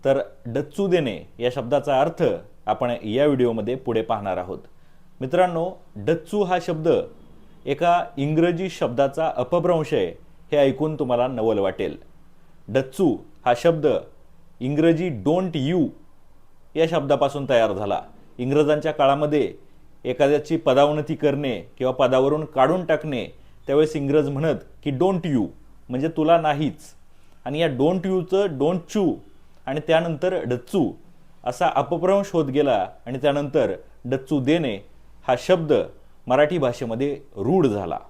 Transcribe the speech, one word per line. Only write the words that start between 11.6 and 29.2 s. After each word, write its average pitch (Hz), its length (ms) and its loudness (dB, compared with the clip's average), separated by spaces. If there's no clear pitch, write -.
डच्चू 131 480 0
हा 123 100 4
शब्द 160 300 0
इंग्रजी 156 500 2
don't 151 600 -2
you 170 160 2
या 160 140 2
शब्दापासून 143 580 0
तयार 113 240 4
झाला. 98 300 -4
इंग्रजांच्या 147 540 2
काळामध्ये 143 640 2
एखाद्याची 143 520 0
पदावनती 147 580 2
करणे 135 460 -2
किंवा 127 140 0
पदावरून 135 520 2
काढून 147 400 2
टाकणे, 151 420 -2
त्यावेळेस 151 300 2
इंग्रज 139 320 2
म्हणत 143 280 -2
की 147 80 -4
"Don't 180 360 0
you" 127 200 2
म्हणजे 135 200 -2
"तुला 165 320 4
नाहीच." 151 360 0
आणि 143 160 -4
या 165 80 2
"Don't 160 380 0
you"चं 185 520 0
"Don't 165 380 -2
chew" 175 180 2